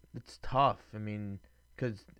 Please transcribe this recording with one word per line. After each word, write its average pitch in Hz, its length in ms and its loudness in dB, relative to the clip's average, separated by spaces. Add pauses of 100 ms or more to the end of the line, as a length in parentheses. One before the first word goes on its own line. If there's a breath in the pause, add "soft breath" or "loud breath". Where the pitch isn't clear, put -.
(140)
it's - 280 -14
tough. 131 380 4 (120)
I 110 60 -8
mean, 104 400 -4 (380 soft breath)
'cause 117 280 -2 (160)